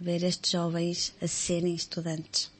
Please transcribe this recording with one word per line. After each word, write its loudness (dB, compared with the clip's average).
ver 0
estes 2
jovens 0
a 0
serem 0
estudantes -4